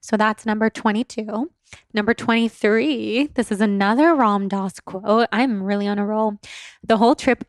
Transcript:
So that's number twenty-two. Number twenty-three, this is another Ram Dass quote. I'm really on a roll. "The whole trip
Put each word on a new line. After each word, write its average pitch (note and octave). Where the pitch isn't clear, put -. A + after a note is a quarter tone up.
So -
that's G#3+
number G#3+
twenty-two. A3
Number G#3+
twenty-three, A3+
this -
is G3
another G#3+
Ram G3+
Dass F#3+
quote. G#3+
I'm A3+
really G3+
on G3+
a G3+
roll. G#3+
"The A3+
whole A#3
trip -